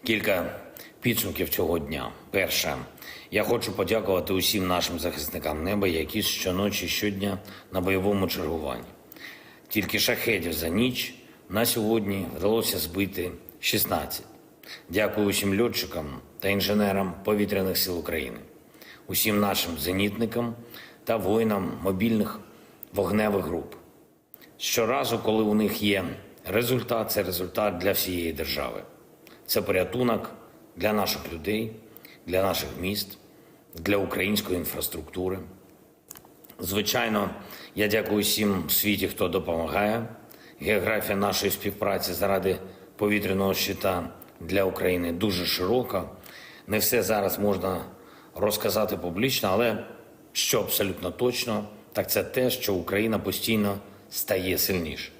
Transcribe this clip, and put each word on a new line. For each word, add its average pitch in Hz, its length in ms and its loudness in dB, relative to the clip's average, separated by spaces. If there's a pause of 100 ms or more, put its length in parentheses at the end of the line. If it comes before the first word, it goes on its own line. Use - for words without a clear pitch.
Кілька 95 560 0 (400)
підсумків 95 480 0
цього 85 300 2
дня. 71 320 -6 (200)
Перше. 85 460 0 (540)
Я 104 140 0
хочу 113 280 0
подякувати 95 600 0
усім 92 340 2
нашим 87 320 0
захисникам 78 680 -4
неба, 98 240 2
які 80 340 0
щоночі, 98 640 0
щодня 98 500 -2 (340)
на 92 80 0
бойовому 95 480 2
чергуванні. 76 560 -4 (840)
Тільки 101 300 0
шахедів 98 540 2
за 78 160 -2
ніч 123 460 0 (340)
на 110 180 2
сьогодні 104 600 2 (100)
вдалося 107 420 2
збити 90 540 -2 (280)
шістнадцять. - 680 0 (600)
Дякую 104 380 2
усім 98 340 2
льотчикам 82 460 0 (340)
та 98 80 0
інженерам 98 680 2 (100)
Повітряних 101 540 2
сил 90 200 0
України, 67 400 -6 (680)
усім 104 340 2
нашим 87 380 0
зенітникам 104 760 0 (500)
та 113 120 0
воїнам 104 680 2
мобільних 101 580 2 (540)
вогневих 101 500 2
груп. 80 300 -6 (840)
Щоразу, 117 600 2
коли 110 240 4
у 107 120 6
них 107 280 4
є 98 220 4 (420)
результат, 117 640 0
це 104 120 2
результат 92 560 0
для 95 140 2
всієї 87 400 0
держави. 71 500 -4 (640)
Це 104 160 0
порятунок 107 680 0 (460)
для 101 160 0
наших - 400 -2
людей, 107 400 -4 (540)
для 92 160 2
наших 95 260 0 (120)
міст, 95 380 -4 (560)
для 98 220 0
української 92 600 0
інфраструктури. 90 800 -4 (1200)
Звичайно, 104 720 0 (440)
я 104 140 2
дякую 104 320 2
всім 101 460 2
в - 60 -2
світі, 101 360 2
хто 92 200 0
допомагає. 92 800 0 (540)
Географія 104 560 2
нашої 98 360 2
співпраці 98 600 -2
заради 95 460 2 (380)
повітряного 98 580 2
щита 90 560 0 (300)
для 92 240 2
України 90 480 0
дуже 90 340 0
широка. 98 580 0 (600)
Не 107 120 0
все 110 240 4
зараз 98 360 2
можна 95 460 2 (500)
розказати 101 640 2
публічно, 95 560 0
але 110 320 2 (480)
що - 280 2
абсолютно 95 500 0
точно, 117 540 0 (280)
так - 180 -2
це 98 140 2
те, 127 260 2
що - 240 0
Україна 101 440 0
постійно 101 600 2 (320)
стає 92 480 0
сильніше. 85 600 -2